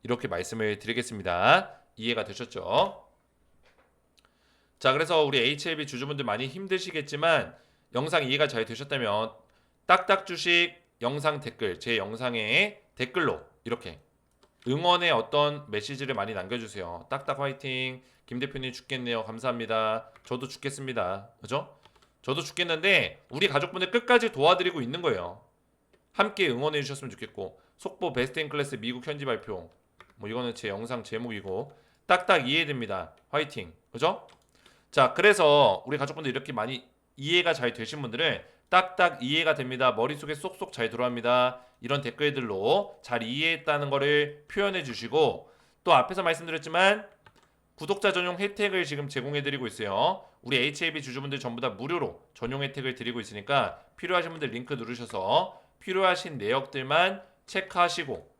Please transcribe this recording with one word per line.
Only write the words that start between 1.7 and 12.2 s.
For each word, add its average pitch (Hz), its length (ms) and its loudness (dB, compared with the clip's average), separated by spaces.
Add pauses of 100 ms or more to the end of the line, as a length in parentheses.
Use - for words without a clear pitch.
이해가 110 260 -2
되셨죠? 101 760 -2 (1800)
자, 135 120 4
그래서 156 320 4
우리 139 160 4
에이치에이비 147 480 0
주주분들 139 380 -6
많이 110 200 -2
힘드시겠지만 165 1080 -2 (400)
영상 151 300 0
이해가 143 240 2
잘 113 160 -2
되셨다면 113 680 -2 (540)
딱딱 190 400 4
주식 175 500 2 (260)
영상 143 380 0
댓글, 110 400 -4
제 117 160 -2
영상에 117 880 0 (140)